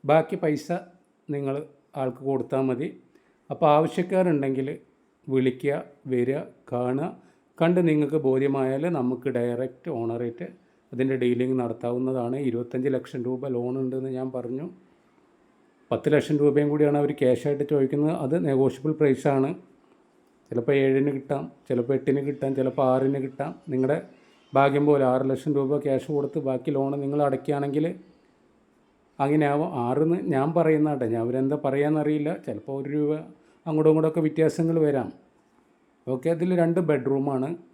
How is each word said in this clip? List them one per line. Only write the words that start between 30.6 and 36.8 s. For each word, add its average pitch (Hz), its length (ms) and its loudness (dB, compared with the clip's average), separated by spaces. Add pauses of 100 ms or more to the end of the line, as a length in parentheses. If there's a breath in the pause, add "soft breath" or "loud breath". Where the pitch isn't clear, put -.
കേട്ടോ, 127 220 -2
ഞാൻ 117 100 -2
അവരെന്താ 131 420 0
പറയാന്നറിയില്ല. 147 640 0 (160)
ചിലപ്പോൾ 123 360 -8
ഒരു 139 140 -8
രൂപ 147 160 0 (540 soft breath)
അങ്ങോട്ടും 156 260 4
ഇങ്ങോട്ടൊക്കെ 160 340 2
വ്യത്യാസങ്ങൾ 160 600 2
വരാം. 131 240 0 (1040)
ഓക്കെ, 131 220 -2
അതിൽ 180 260 0
രണ്ട് 165 180 4 (100)